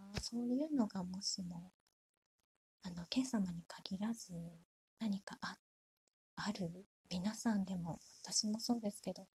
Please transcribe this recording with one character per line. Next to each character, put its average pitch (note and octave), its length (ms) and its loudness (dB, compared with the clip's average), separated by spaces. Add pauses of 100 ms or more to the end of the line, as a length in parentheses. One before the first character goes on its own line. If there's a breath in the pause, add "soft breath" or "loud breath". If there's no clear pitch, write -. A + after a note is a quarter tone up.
(200)
そ - 220 -2
う A#3+ 40 2
い B3+ 180 4
う D#4 100 0
の A#3 120 8
が G3 160 0
も F#3 200 -4
し - 200 -2
も、 F3 300 -8 (1080)
あ F#3 80 -6
の、 F3 160 -6
ケ - 140 2
イ B3+ 40 6
様 G3 280 2
に E3+ 140 -6
限 - 320 -6
ら A3 140 0
ず、 F#3 220 -8 (640)
何 G3+ 240 0
か - 180 -10
あ、 F#3 180 -6 (800)
あ F#3+ 160 0
る、 F3+ 340 -2 (220)
皆 F#3 260 2
さ A3+ 200 2
ん G3 100 4
で F#3 120 0
も、 E3+ 240 -2 (220)
私 G#3+ 260 2
も A3 120 2
そ A#3+ 160 4
う A3+ 40 -2
で G#3 100 0
す - 100 -6
け F#3 120 -2
ど、 - 220 -10